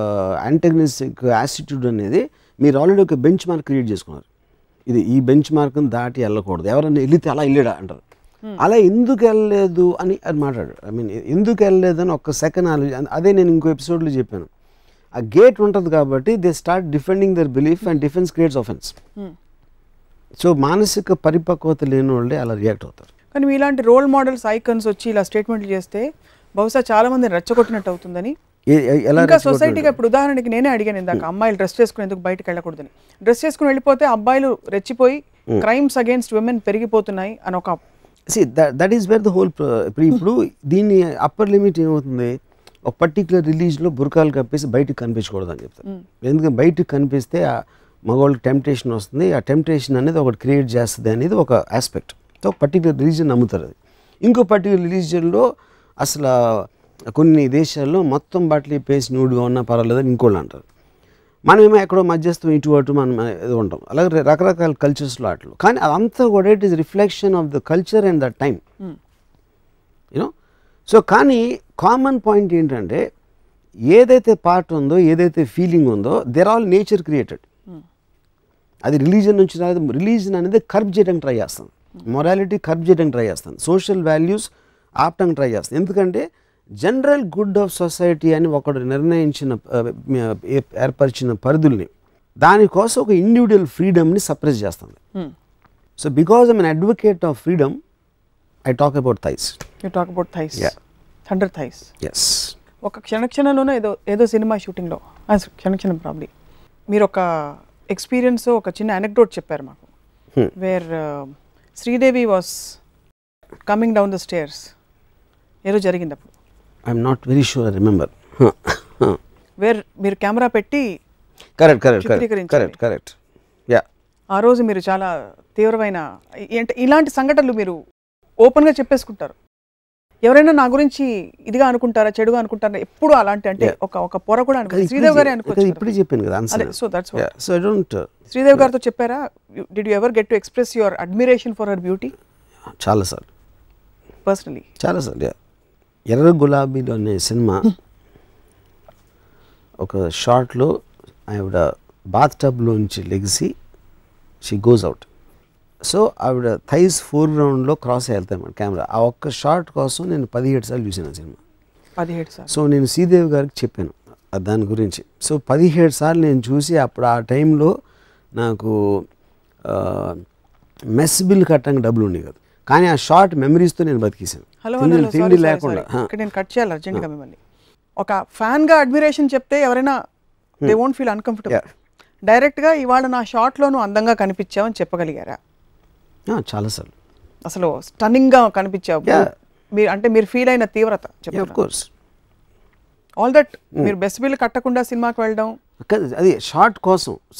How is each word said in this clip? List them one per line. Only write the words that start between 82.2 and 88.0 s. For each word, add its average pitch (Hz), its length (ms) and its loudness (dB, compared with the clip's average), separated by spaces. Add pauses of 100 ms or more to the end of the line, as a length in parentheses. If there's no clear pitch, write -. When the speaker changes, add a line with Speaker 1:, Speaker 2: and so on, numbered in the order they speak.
Speaker 1:
కర్బ్ 165 300 -4
చేయడానికి 160 240 2
ట్రై 120 140 -2
చేస్తుంది, 82 320 -10
సోషల్ 185 440 -2
వాల్యూస్ 160 480 0 (460)
ఆపడానికి 165 380 0
ట్రై 135 160 -2
చేస్తుంది. 110 300 -4
ఎందుకంటే 196 500 -2 (540)
general 262 380 2
good 190 320 -4
of 202 120 0
society 170 680 0